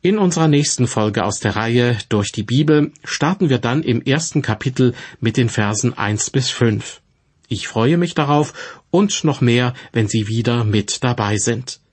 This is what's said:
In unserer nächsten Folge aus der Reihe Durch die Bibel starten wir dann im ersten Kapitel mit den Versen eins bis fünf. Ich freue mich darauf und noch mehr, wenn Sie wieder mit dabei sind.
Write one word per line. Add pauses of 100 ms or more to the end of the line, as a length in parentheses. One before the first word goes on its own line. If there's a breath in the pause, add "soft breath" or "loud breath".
In
unserer
nächsten
Folge
aus
der
Reihe (120)
Durch
die
Bibel (140)
starten
wir
dann
im
ersten
Kapitel (260 loud breath)
mit
den
Versen
eins
bis
fünf. (480)
Ich
freue
mich
darauf
und
noch
mehr, (200 loud breath)
wenn
Sie
wieder
mit
dabei
sind. (140)